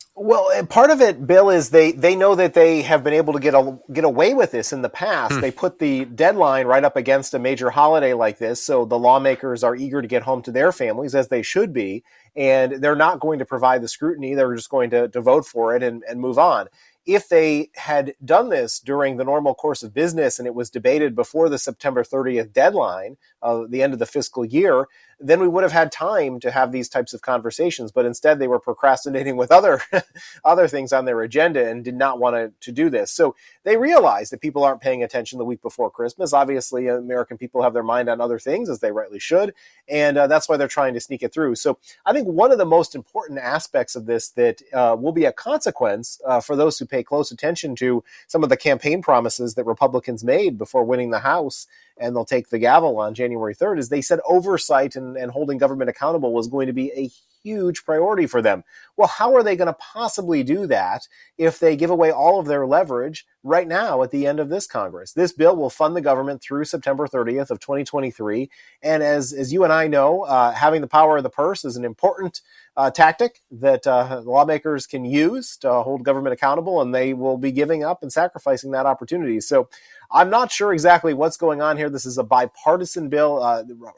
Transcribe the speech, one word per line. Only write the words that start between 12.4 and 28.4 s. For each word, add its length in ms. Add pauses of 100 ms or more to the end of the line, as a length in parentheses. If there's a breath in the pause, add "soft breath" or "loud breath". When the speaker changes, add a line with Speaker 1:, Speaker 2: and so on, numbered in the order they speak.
Speaker 1:
they're 240
not 240
going 200
to 40
provide 380
the 60
scrutiny. 460
They're 200
just 160
going 200
to, 180
to 120
vote 240
for 320
it 60
and, 260
and 100
move 200
on. 300 (360 soft breath)
If 240
they 460
had 400 (100)
done 240
this 300
during 380
the 80
normal 320
course 260
of 100
business 460
and 80
it 80
was 160
debated 460
before 320
the 100
September 460
thirtieth 480
deadline, 640 (260)
uh, 260
the 140
end 100
of 60
the 80
fiscal 380
year, 420 (320 soft breath)
then 220
we 80
would 160
have 80
had 180
time 480
to 140
have 180
these 180
types 240
of 80
conversations. 680
But 160
instead, 320
they 80